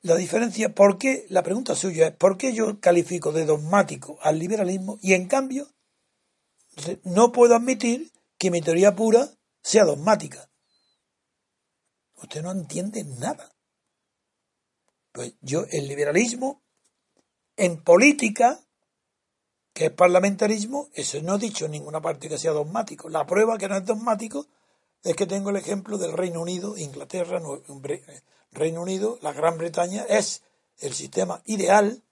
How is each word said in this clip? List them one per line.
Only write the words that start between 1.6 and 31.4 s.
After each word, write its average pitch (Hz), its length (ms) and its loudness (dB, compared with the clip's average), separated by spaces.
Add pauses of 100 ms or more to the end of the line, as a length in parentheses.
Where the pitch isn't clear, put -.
suya 160 360 2
es, 156 60 -10
¿por 185 220 2
qué 254 160 -4
yo 214 260 -2
califico 175 520 2
de 160 120 0
dogmático 151 800 0
al 156 160 2
liberalismo 190 640 -4
y, 190 120 4
en 180 140 2
cambio, 269 400 -2 (1080)
re-, - 300 -10
no 208 260 4
puedo 240 240 8
admitir 247 560 0 (260)
que 185 140 0
mi 170 100 0
teoría 175 340 4
pura 220 320 4 (360)
sea 214 200 6
dogmática? 156 640 0 (1700)
Usted 156 220 -12
no 180 80 -8
entiende 185 520 -8
nada. 143 480 -10 (1600)
Pues 117 300 -12
yo, 139 300 -4
el 143 160 -4
liberalismo 226 760 -2 (960)
en 175 240 0
política, 240 800 4 (1120)
que 160 120 -2
es 156 60 0
parlamentarismo, 202 1000 2
eso - 300 -6
no 190 140 -2
he - 20 -2
dicho 190 260 -6
en 156 60 -6
ninguna 151 280 -10
parte 156 300 -8
que 151 80 -6
sea 160 140 -2
dogmático. 156 580 -6
La 156 160 -2
prueba 220 320 2
que 196 100 -6
no 196 80 -4
es 190 120 -4
dogmático 226 580 -4 (560)
es 180 140 -2
que 196 100 -2
tengo 196 240 -4
el 202 60 -2
ejemplo 202 420 -6
del 170 160 -6
Reino 170 300 -6
Unido, 185 340 -8
Inglaterra, 170 600 -8
Nue-, 139 240 -12 (180)
Bre-, 143 220 -8 (520)
Reino 165 260 -4
Unido, 190 400 -4
la 147 120 -6
Gran 165 240 0
Bretaña, 175 500 -4
es 214 360 0 (360)
el 135 140 -10
sistema 170 520 -6